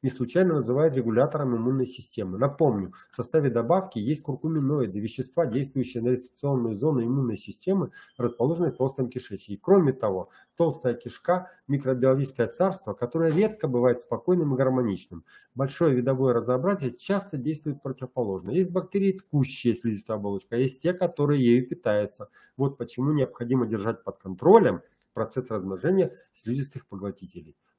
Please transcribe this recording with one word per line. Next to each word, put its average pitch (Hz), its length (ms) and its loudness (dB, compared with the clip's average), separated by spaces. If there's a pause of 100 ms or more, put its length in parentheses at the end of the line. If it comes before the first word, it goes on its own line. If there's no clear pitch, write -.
не 131 100 -2
случайно 170 440 2
называют 135 400 2
регулятором 127 640 2
иммунной 127 300 0
системы. 98 520 -8
Напомню, 120 540 0 (180)
в - 60 -14
составе 143 340 0
добавки 160 480 0
есть 135 240 -2
куркуминоиды, 139 800 -2
вещества, 120 440 -4
действующие 123 600 -4
на 123 60 2
рецепционную 123 680 -2
зону 127 280 0
иммунной 123 320 -2
системы, 180 540 -4 (260)
расположенной 139 540 0
в 120 60 -10
толстом 131 340 -2
кишечнике. 101 500 -10
Кроме 175 320 4
того, 98 380 -4 (260)
толстая 143 380 0
кишка — 175 560 -4 (160)
микробиологическое 131 800 2
царство, 185 480 -2
которое 160 380 0
редко 208 340 0
бывает 123 340 2
спокойным 151 540 0
и - 20 0
гармоничным. 123 680 -2 (320)
Большое 139 400 0
видовое 127 360 2
разнообразие 127 640 0
часто 190 420 -4
действует 147 440 -6
противоположно. 110 680 -6
Есть 175 200 2
бактерии, 190 460 0
ткущие - 560 0
слизистую 107 420 -4
оболочку, 101 380 -6
а 117 40 0
есть 135 220 0
те, 175 140 0
которые 147 500 0
ею 120 240 6
питаются. 104 600 -2 (280)
Вот 139 220 -2
почему 127 340 -2
необходимо 127 540 2
держать 107 380 -2
под - 140 -8
контролем 123 640 6 (300)
процесс 113 380 -4
размножения 110 640 0 (200)
слизистых - 540 -6
поглотителей. 92 680 -12 (220)